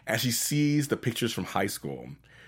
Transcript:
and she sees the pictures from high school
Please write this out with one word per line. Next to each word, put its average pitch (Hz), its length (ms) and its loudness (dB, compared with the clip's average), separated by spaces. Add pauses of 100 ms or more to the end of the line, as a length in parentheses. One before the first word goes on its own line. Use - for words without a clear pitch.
and 113 140 0
she 127 100 2
sees 147 580 2
the - 80 2
pictures 120 360 -2
from 92 120 -4
high 98 240 0
school 64 400 -8 (400)